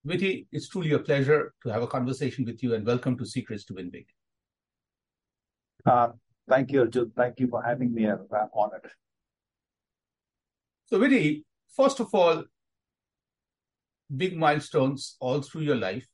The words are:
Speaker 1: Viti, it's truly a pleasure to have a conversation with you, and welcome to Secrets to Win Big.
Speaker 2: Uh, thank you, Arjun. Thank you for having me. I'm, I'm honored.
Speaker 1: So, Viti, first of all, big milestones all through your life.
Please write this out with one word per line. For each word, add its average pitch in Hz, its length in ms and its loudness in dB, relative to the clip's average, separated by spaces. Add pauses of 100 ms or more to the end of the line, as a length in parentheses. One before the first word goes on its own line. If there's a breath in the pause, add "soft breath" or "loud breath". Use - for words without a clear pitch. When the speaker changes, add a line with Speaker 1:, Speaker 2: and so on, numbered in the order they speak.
Speaker 1:
Viti, 185 460 -2
it's - 160 -8
truly 160 240 -4
a 151 80 2
pleasure 143 540 2 (100)
to 123 80 -6
have 113 100 -2
a 120 60 -2
conversation 127 560 -4
with 113 180 -6
you, 120 120 0
and 107 120 -4
welcome 123 320 0
to 127 80 -6
Secrets - 380 -8
to 98 120 -16
Win 90 140 -10
Big. - 160 -16 (1800)
Speaker 2:
Uh, 123 240 4 (400)
thank 131 240 2
you, 135 80 6
Arjun. 120 340 0
Thank 123 240 -2
you 127 80 2
for 120 160 -4
having 120 300 -2
me. 110 140 0
I'm, 95 260 -4
I'm 107 200 0
honored. 104 320 -2 (2000)
Speaker 1:
So, - 120 0
Viti, 220 460 2 (320)
first 277 240 2
of 208 120 -4
all, 170 300 4 (1700)
big 180 220 -2
milestones 147 840 0
all 135 200 -2
through 156 200 -12
your 143 160 0
life. 101 360 -6